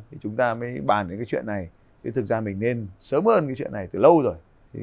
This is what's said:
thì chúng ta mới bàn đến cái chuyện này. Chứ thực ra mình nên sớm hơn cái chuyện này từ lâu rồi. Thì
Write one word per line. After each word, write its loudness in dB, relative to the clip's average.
thì -16
chúng -8
ta 2
mới -8
bàn 0
đến -8
cái -6
chuyện -4
này. -6
Chứ -6
thực 0
ra 0
mình -4
nên -2
sớm 0
hơn 4
cái -6
chuyện -8
này -8
từ -4
lâu 8
rồi. 0
Thì -12